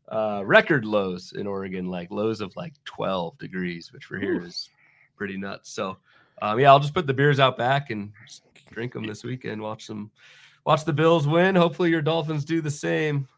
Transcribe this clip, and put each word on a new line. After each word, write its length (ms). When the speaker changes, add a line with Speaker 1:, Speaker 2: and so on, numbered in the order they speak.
Speaker 1:
Uh, 380
record 380
lows 540
in 100
Oregon, 400
like, 240
lows 300
of, 160
like, 160
twelve 540
degrees, 560
which 120
for 140
here 220
Speaker 2:
Oof. 60
Speaker 1:
is 220
pretty 220
nuts. 340
So, 260
um, 180
yeah, 100
I'll 120
just 120
put 140
the 60
beers 260
out 180
back 340
and 200
just 160
drink 220
'em 120
this 180
weekend. 380
Watch 240
some, 260
watch 180
the 80
Bills 360
win. 280
Hopefully 360
your 100
Dolphins 420
do 160
the 120
same. 540